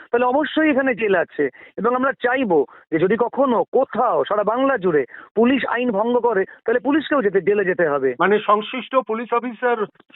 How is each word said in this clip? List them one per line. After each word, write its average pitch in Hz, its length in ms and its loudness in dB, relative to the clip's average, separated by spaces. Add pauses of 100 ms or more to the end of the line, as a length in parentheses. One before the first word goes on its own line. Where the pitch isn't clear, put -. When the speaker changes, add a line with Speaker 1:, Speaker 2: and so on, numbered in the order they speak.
(100)
Speaker 1:
তাহলে 240 140 2
অবশ্যই 294 460 0
এখানে 269 240 0
জেল 196 200 0
আছে। 151 340 0 (280)
এবং 240 200 0
আমরা 254 160 0
চাইবো 240 540 0 (240)
যে 160 80 0
যদি 185 200 2
কখনো 233 460 0
কোথাও 208 600 0
সারা 208 200 -2
বাংলা 254 340 0
জুড়ে 165 260 0 (300)
পুলিশ 240 300 2
আইন 247 260 -4
ভঙ্গ 226 280 0
করে, 208 260 0
তাহলে - 340 -4
পুলিশকেও 277 440 0
যেতে, 196 180 0
জেলে 202 240 0
যেতে 175 240 0
হবে। 135 320 0
Speaker 2:
মানে 196 200 2
সংশ্লিষ্ট 214 560 -2
পুলিশ 233 380 -4
অফিসার 233 420 -2 (400)